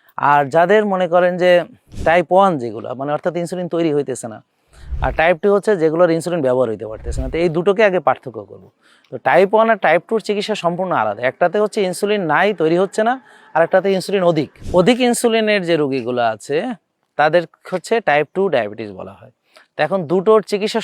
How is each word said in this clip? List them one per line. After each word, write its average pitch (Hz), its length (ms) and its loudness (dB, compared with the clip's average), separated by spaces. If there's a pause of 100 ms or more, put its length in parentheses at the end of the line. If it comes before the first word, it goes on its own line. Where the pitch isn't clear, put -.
(180)
আর 143 240 4 (140)
যাদের 196 300 4
মনে 185 220 -2
করেন 180 300 2
যে 180 140 2 (540)
টাইপ 165 280 2
ওয়ান 196 240 4
যেগুলো, 113 300 -8 (120)
মানে, 143 160 -6
অর্থাৎ 165 180 -6 (100)
ইনসুলিন 180 320 -8
তৈরি 165 180 0
হইতেছে 135 400 -6
না, 107 40 -18 (640)
আর 131 180 -2
টাইপ 170 220 2
টু 208 140 0
হচ্ছে 202 160 0 (100)
যেগুলোর 160 300 4
ইনসুলিন 165 300 -2
ব্যবহার 127 280 2
হইতে 107 220 -8
পারতেছে 120 300 -8
না। 131 80 -6
তো 156 80 -6
এই 170 120 2
দুটোকে 175 400 0
আগে 180 180 0
পার্থক্য 120 380 -2
করব। 101 200 -20 (460)
তো 135 60 -10
টাইপ 165 360 2
ওয়ান 220 160 4
আর 220 160 0
টাইপ 165 200 4
টুর 226 220 -2
চিকিৎসা 208 280 -4
সম্পূর্ণ 175 380 -4
আলাদা। 110 360 -2
একটাতে 175 340 0
হচ্ছে 214 160 -4 (100)
ইনসুলিন 202 320 -2 (120)
নাই, 175 140 2 (140)
তৈরি 160 220 2
হচ্ছে 196 200 -2
না, 233 100 0 (420)
আর 160 100 2
একটাতে 185 220 0 (100)
ইনসুলিন 185 260 -2
অধিক। 160 260 2 (240)
অধিক 185 260 4
ইনসুলিনের 220 680 0
যে 170 80 4
রোগীগুলো 123 440 -2 (120)
আছে 139 240 -6 (600)
তাদের 160 260 4 (280)
হচ্ছে 180 220 -4 (160)
টাইপ 147 240 2
টু 190 160 -2
ডায়াবেটিস 107 420 -4
বলা 95 280 -16
হয়। 113 120 -20 (400)
তো - 120 -12
এখন 180 160 -2 (120)
দুটোর 196 280 2 (100)
চিকিৎসা 208 340 -4